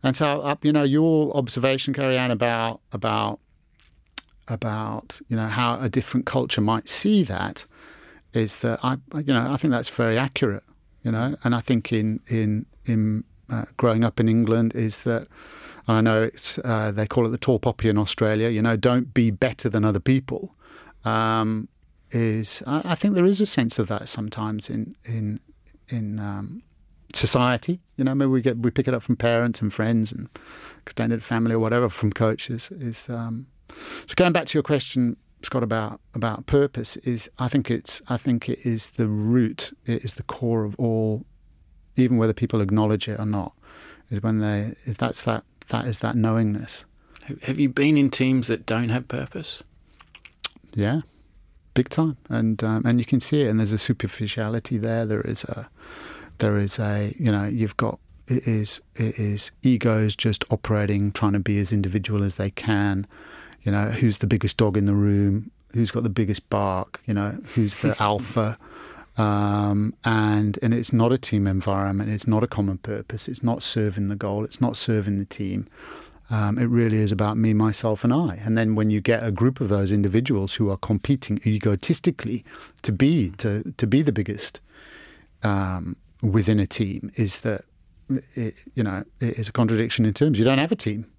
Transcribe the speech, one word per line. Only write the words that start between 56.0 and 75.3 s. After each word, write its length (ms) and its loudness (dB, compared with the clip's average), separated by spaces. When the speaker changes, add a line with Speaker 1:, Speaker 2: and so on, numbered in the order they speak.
Speaker 1:
there 180 2
is 220 -2
a, 400 -2
you 120 2
know, 140 0
you've 320 -2
got, 220 -2
it 200 0
is, 320 -2
it 240 -2
is 320 -2
egos 520 4
just 360 0
operating, 600 0
trying 220 0
to 60 2
be 200 0
as 140 0
individual 500 0
as 120 -2
they 160 -2
can. 560 0
You 80 0
know, 180 2
who's 300 2
the 80 0
biggest 300 2
dog 200 4
in 80 2
the 80 4
room? 560 2
Who's 180 2
got 120 -2
the 60 0
biggest 400 -2
bark? 560 -2
You 100 -2
know, 220 -2
who's 220 0
the 200 0
Speaker 2:
<laughs> 40 -16
Speaker 1:
alpha? 560 0
Um, 760 2
and, 560 2
and 140 2
it's 180 -2
not 180 4
a 60 2
team 300 0
environment. 640 0
It's 160 -4
not 160 4
a 40 -2
common 300 -2
purpose. 500 -8
It's 160 -8
not 200 0
serving 460 -2
the 60 -4
goal. 300 -4
It's 160 -6
not 160 0
serving 400 0
the 80 -2
team. 420 -6